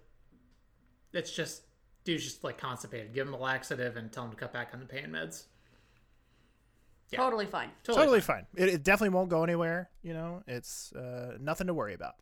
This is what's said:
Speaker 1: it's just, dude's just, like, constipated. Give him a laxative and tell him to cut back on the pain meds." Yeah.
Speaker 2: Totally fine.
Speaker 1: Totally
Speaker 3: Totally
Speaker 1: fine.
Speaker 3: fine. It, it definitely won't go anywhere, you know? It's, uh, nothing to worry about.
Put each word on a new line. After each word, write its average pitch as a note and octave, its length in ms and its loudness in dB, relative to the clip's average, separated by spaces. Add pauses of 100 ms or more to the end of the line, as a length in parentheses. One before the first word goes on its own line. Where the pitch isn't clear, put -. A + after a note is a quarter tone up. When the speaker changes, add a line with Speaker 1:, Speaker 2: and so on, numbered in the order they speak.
(1120)
Speaker 1:
it's F3 180 -2
just, - 320 -4 (420)
dude's D#3 200 0
just, - 180 -10
like, C3 160 -6
constipated. A#2 560 -8
Give C3+ 140 0
him C#3 60 -6
a B2 40 -6
laxative B2+ 580 -2
and A2 140 -8
tell B2 140 -8
him A2+ 60 -8
to G#2+ 60 -14
cut - 160 -8
back A#2+ 220 -6
on B2+ 60 -10
the C3 60 -14
pain C3+ 240 -8
meds." D#3+ 340 -6 (1700)
Yeah. B3+ 100 -2
Speaker 2:
Totally A3+ 260 2
fine. C#3+ 240 -4 (140)
Speaker 1:
Totally A#3+ 200 8
Speaker 3:
Totally B3 160 8
Speaker 1:
fine. A2 340 -2
Speaker 3:
fine. F#3 140 6
It, F3+ 60 4
it D3+ 80 0
definitely G3 320 6
won't F#3 160 4
go E3 120 4
anywhere, E3+ 460 0 (140)
you E3+ 100 -8
know? E3+ 340 -6
It's, - 460 -10
uh, B2 480 -8
nothing D#3+ 280 -2
to F3+ 60 2
worry G#2+ 200 -2
about. - 280 -8